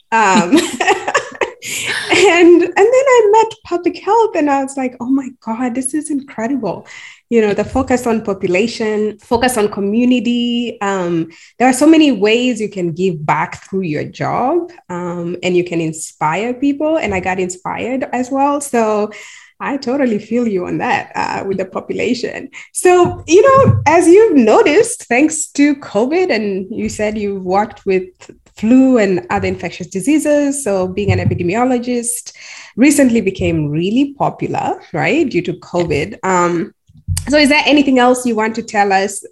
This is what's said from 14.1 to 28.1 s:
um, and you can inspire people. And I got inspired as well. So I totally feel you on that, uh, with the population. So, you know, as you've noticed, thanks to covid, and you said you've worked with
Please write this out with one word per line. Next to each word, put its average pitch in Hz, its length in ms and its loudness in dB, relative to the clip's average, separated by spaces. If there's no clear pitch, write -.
um, 175 540 -8
and 180 120 0
you 175 80 2
can 175 160 -6
inspire 165 760 -4
people. 285 420 -2
And 202 180 -4
I 185 60 -2
got 185 180 -4
inspired 185 640 -6
as 247 160 -6
well. 285 320 0
So 214 480 -2
I 208 160 -6
totally 254 420 -2
feel 233 300 -4
you 180 180 -2
on 170 120 -6
that, - 380 -4
uh, - 300 -4
with 190 120 -4
the 185 80 -4
population. 190 840 -6
So, 359 540 2
you 349 160 6
know, 539 420 6
as 320 240 4
you've 381 300 6
noticed, 320 640 4
thanks 285 460 -2
to 285 280 2
covid, 285 540 -2
and 202 400 -4
you 214 180 -6
said 214 300 -4
you've 196 260 -6
worked 196 400 -2
with 185 200 0